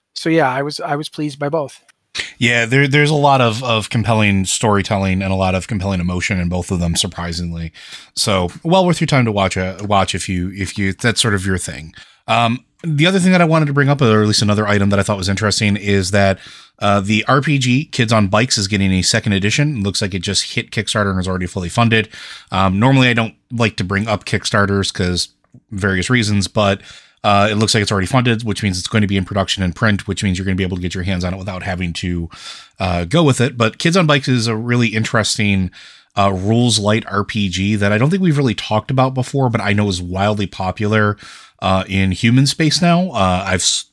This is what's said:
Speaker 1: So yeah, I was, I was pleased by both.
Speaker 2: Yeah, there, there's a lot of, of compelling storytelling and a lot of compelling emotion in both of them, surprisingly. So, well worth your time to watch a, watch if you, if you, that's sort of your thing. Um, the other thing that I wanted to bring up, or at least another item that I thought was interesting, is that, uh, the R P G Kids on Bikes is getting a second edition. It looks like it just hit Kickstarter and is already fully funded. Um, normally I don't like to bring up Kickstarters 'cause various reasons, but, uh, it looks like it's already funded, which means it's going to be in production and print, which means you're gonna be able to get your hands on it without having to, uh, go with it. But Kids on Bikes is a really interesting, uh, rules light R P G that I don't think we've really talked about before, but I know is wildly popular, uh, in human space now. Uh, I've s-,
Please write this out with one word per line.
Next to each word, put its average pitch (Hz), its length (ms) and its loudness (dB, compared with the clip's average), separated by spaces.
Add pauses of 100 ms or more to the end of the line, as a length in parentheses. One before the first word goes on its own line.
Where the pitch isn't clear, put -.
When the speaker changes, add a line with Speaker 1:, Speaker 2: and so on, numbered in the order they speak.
(140)
Speaker 1:
So - 140 -4
yeah, 160 220 4
I 135 120 -2
was, 147 180 -6
I 160 160 -4
was 151 120 -8
pleased 147 300 -8
by 143 100 -4
both. 147 340 -6 (540)
Speaker 2:
Yeah, 117 300 2
there, 139 200 4
there's 147 240 4
a 156 40 0
lot 139 260 4
of, 117 240 2
of 110 240 0
compelling 104 560 2
storytelling 98 800 0
and 95 100 -2
a 95 40 0
lot 92 180 0
of 92 140 -4
compelling 98 320 -2
emotion 90 380 -2
in 87 120 -2
both 90 200 -4
of 90 100 0
them, 85 160 0
surprisingly. 85 760 -6 (420)
So, 92 360 0 (120)
well 180 220 2
worth 175 160 0
your 160 60 0
time 135 180 2
to 110 80 0
watch 98 240 0
a, 92 260 -4
watch 98 320 2
if 95 140 -6
you, 90 260 -2
if 95 220 -8
you, 95 160 0
that's 113 280 -2
sort 107 140 0
of 95 120 -2
your 95 120 0
thing. 78 360 -10 (340)
Um, 117 360 0 (200)
the 156 220 0
other 190 120 2
thing 185 140 4
that 180 80 4
I 170 60 4
wanted 160 200 2
to 143 60 -4
bring 139 160 2
up, 143 140 2
or 110 200 4
at 107 40 4
least 107 160 0
another 104 240 2
item 101 240 2
that 98 80 2
I 98 40 2
thought 101 140 0
was 95 120 -4
interesting, 101 480 0
is 98 340 0
that, 98 280 2 (420)
uh, 101 200 2
the 104 260 0
R 135 140 2
P 143 180 0
G 127 260 2
Kids 117 280 -2
on 107 140 4
Bikes 107 320 0
is 98 80 -2
getting 98 260 2
a 92 100 2
second 107 300 0
edition. 110 460 0
It 98 40 -4
looks 98 200 -4
like 101 120 -4
it 92 80 -6
just - 320 -4
hit 113 180 -6
Kickstarter 104 380 -2
and 95 100 0
is 90 80 -4
already 92 180 -4
fully 87 220 -6
funded. 113 400 2 (420)
Um, 95 300 2
normally 131 280 4
I 120 40 2
don't 113 220 -2 (180)
like 113 240 0
to 98 80 -4
bring 101 240 -2
up 104 160 -2
Kickstarters 101 680 0
'cause 90 360 -2 (420)
various 95 400 -2
reasons, 104 380 2
but, 101 320 0 (420)
uh, 101 260 4
it 107 60 -2
looks 107 180 2
like 110 100 2
it's 101 100 -2
already 95 160 0
funded, 120 340 2
which 110 220 -4
means 92 160 -2
it's - 80 -10
going 110 140 2
to 104 40 2
be 98 100 -2
in 95 80 0
production 98 380 -2
and 90 140 -2
print, 104 320 0
which 98 160 -4
means 92 120 0
you're 92 80 -6
gonna 95 120 -2
be 95 80 0
able 90 120 -4
to 90 60 -6
get 90 120 -6
your 92 100 -6
hands 92 180 -2
on 90 100 -4
it 98 60 -8
without 92 240 -10
having 90 300 -6
to, 85 360 -4 (520)
uh, 90 240 -2
go 143 180 2
with 135 180 2
it. 120 160 0
But 113 220 0
Kids 170 180 0
on 170 120 4
Bikes 143 180 2
is 120 220 0
a 110 80 -2
really 120 320 0
interesting, 101 800 0 (460)
uh, 98 180 2
rules 113 460 2
light 107 260 0
R 101 160 -2
P 101 260 -2
G 95 280 0
that 101 160 0
I 107 60 2
don't 135 120 2
think 190 120 0
we've 156 160 2
really 131 180 0
talked - 340 -4
about 131 240 0
before, 131 360 0
but 120 100 -2
I 101 120 -2
know 104 160 2
is 90 140 -4
wildly 98 460 -2
popular, 104 680 -2 (440)
uh, 95 260 0
in 95 240 0
human 120 340 2
space 151 380 0
now. 175 300 2
Uh, 92 340 0
I've 92 140 -2
s-, - 320 -2